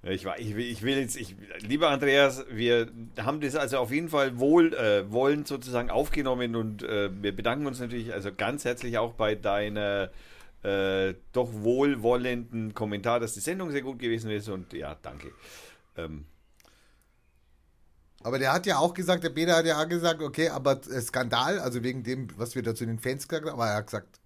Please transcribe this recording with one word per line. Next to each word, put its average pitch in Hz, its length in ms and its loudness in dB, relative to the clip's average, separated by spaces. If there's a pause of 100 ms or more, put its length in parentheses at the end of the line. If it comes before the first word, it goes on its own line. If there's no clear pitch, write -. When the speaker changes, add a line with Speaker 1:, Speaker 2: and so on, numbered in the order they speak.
Speaker 1:
Ja, 90 80 -10
ich 95 160 -4
wa-, 90 120 -4
ich 107 180 -6
will, 120 100 -2
ich 113 160 -8
will 135 160 2
jetzt, 131 180 -2
ich, 98 200 -12 (240)
lieber 143 300 2
Andreas, 139 600 4
wir 117 380 4 (320)
haben 139 200 -2
das 143 160 -2
also 135 220 0
auf 123 140 0
jeden 156 180 -2
Fall 135 300 2
wohl, 165 340 8
äh, 104 380 2
wollend 143 360 2
sozusagen 123 440 -4
aufgenommen 123 640 0
und, 110 260 -2
äh, 101 300 0 (100)
wir 101 140 -2
bedanken 120 320 -2
uns 123 120 -6
natürlich 117 340 -6
also 98 220 -6
ganz 123 300 -2
herzlich 120 320 -2
auch 117 160 0
bei 107 220 2
deiner, 104 760 0 (540)
äh, 95 500 2 (200)
doch 123 200 0
wohlwollenden 120 1200 0
Kommentar, 110 460 0
dass 113 160 -4
die 104 60 -10
Sendung 180 280 -4
sehr 139 140 -2
gut 127 160 -8
gewesen 113 320 -2
ist 107 180 -4
und 92 240 -8
ja, 73 300 -8
danke. - 280 -14 (680)
Ähm. 78 280 -10 (2000)
Speaker 2:
Aber 127 160 -2
der 135 120 4
hat 180 140 2
ja 165 140 2
auch 175 160 4
gesagt, 180 280 0
der 165 60 0
Peter 165 260 4
hat 165 100 6
ja 156 160 2
auch 160 60 2
gesagt, 170 340 0
okay, 156 280 0
aber, 135 400 2
äh, 127 120 -4
Skandal, 127 580 0
also 123 240 -4
wegen 127 200 -4
dem, 127 320 -4
was 120 200 -6
wir 123 80 -4
da 113 100 0
zu 117 120 -4
den 113 140 -4
Fans 135 280 -4
gesagt 156 180 -6
haben, 156 80 -4
aber 117 140 0
er 104 80 0
hat 107 100 -2
gesagt - 400 -10